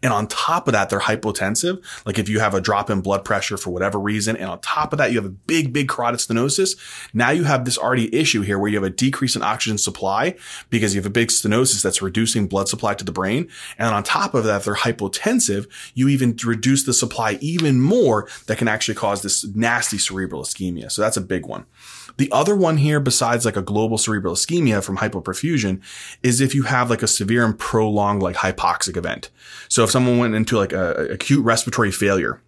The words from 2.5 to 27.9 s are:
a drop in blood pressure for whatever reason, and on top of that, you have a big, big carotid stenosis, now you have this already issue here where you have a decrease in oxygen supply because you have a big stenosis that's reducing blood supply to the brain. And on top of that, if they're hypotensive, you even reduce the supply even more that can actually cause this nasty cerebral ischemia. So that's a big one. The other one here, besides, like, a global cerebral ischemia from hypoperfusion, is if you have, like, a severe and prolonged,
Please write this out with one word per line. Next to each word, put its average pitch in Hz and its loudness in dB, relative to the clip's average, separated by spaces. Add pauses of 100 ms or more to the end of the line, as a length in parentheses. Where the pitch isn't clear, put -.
a 98 2
drop 101 0
in 101 0
blood 98 0
pressure 101 -2
for 95 -8
whatever 95 -2
reason, 107 -2
and 95 -8
on 85 -10
top - -4
of 151 -4
that, 131 2
you 120 2
have 101 -2
a 98 -8
big, 143 -2
big 139 0
carotid 120 -2
stenosis, 139 0 (360)
now 120 2
you 160 2
have 135 2
this 123 -2
already 120 0
issue 127 2
here 98 0
where 101 0
you 104 0
have 101 0
a 95 0
decrease 127 0
in 107 -4
oxygen 110 -2
supply 104 -2 (340)
because 107 2
you 101 0
have 95 -4
a 104 -2
big 117 2
stenosis 113 2
that's 95 0
reducing 104 0
blood 95 0
supply 101 -2
to 98 -8
the 87 -6
brain. 104 -2 (300)
And 113 0
on 101 0
top 196 0
of 120 2
that, 104 2
if 98 -4
they're 101 0
hypotensive, 104 -2 (260)
you 131 4
even 131 2
reduce 120 2
the 127 0
supply 113 0
even 151 2
more 139 4 (200)
that 107 0
can 120 0
actually 110 -2
cause 101 -2
this - -2 (100)
nasty 117 0
cerebral 92 -4
ischemia. 87 -6
So - -4
that's 110 0
a 101 -2
big 90 -4
one. 50 -12 (520)
The 139 0
other 175 4
one 165 4
here, 147 4
besides, 120 2
like, 107 0
a 101 -2
global 107 0
cerebral 98 0
ischemia 131 2
from 98 -4
hypoperfusion, 104 -2 (420)
is 123 2
if 135 2
you 139 2
have, 123 0
like, 113 2
a 107 0
severe 113 2
and 110 2
prolonged, 104 2